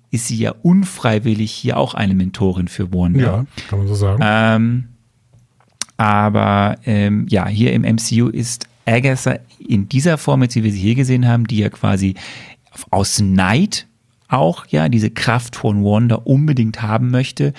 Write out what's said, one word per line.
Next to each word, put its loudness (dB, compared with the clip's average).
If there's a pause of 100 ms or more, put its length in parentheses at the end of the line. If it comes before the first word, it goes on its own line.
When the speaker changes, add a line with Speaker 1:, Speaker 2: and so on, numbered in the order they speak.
(100)
Speaker 1:
ist -4
sie -6
ja -2
unfreiwillig 0
hier -4
auch -2
eine 0
Mentorin 0
für -6
Wanda. 2
Speaker 2:
Ja, 0 (240)
kann -2
man -2
so -2
sagen. 0
Speaker 1:
Ähm, 2 (1080)
aber, 2
ähm, 0
ja, 0
hier 2
im 2
M 2
C 0
U 2
ist -6 (220)
Agatha 0 (180)
in -2
dieser 0
Form, 0
jetzt -4
wie 0
wir 0
sie -4
hier 2
gesehen 2
haben, 2
die -2
ja 0
quasi 0 (760)
aus -2
Neid 2 (400)
auch, -2
ja, 0
diese 2
Kraft -4
von 0
Wanda 2
unbedingt 0
haben -2
möchte -2